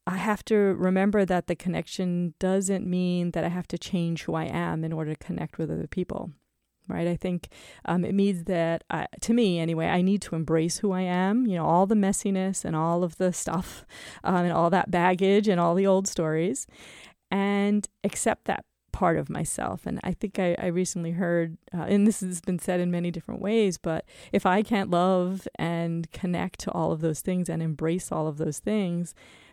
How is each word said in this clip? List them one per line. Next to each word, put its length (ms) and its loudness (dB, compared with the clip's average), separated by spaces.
I 80 -2
have 280 -2
to 100 2
remember 340 4
that 220 2
the 100 -2
connection 840 -2
doesn't 480 0
mean 440 0
that 120 -2
I 60 0
have 180 -4
to 100 -4
change 460 -2
who 100 -4
I 120 -2
am 380 -2
in 80 -4
order 220 -4
to 140 -10
connect 320 -6
with 100 -2
other 180 -4
people, 440 -6
right? 200 -2
I 80 0
think, 340 -4
um, 180 2
it 120 -2
means 300 2
that, 440 0
I, 160 -2
to 120 0
me 260 4
anyway, 260 0
I 160 2
need 220 2
to 120 -6
embrace 440 0
who 140 0
I 80 -2
am, 440 2
you 120 0
know, 100 0
all 180 4
the 200 4
messiness 600 0
and 100 -2
all 280 2
of 140 -2
the 140 2
stuff, 540 -6
um, 220 2
and 60 2
all 200 4
that 180 2
baggage 580 4
and 140 4
all 140 4
the 100 2
old 220 4
stories, 580 -2
and 580 2
accept 420 -2
that 200 -4
part 280 2
of 100 -4
myself. 560 -6
And 180 -4
I 100 -4
think 260 -6
I, 180 2
I 100 -6
recently 440 -2
heard, 440 0
uh, 120 -4
and 240 4
this 140 2
has 200 -6
been 160 -2
said 220 -2
in 100 0
many 220 -2
different 300 -8
ways, 360 2
but 280 -4
if 160 2
I 160 4
can't 260 0
love 580 2
and 520 -2
connect 500 -4
to 100 -6
all 200 0
of 100 -2
those 200 0
things 280 -2
and 120 -2
embrace 500 -2
all 160 -2
of 100 -6
those 200 -4
things, 560 -2